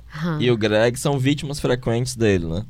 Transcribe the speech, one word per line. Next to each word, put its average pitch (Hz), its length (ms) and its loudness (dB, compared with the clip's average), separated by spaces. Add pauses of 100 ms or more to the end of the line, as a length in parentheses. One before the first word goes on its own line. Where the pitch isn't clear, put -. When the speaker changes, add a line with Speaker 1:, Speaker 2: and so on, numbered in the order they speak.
(160)
Speaker 1:
Aham. 160 240 -4
Speaker 2:
e 123 100 2
o 123 60 4
Greg 110 420 2
são 143 200 0
vítimas 139 420 -2
frequentes 123 560 -2
dele, 98 300 2
né? 85 240 -4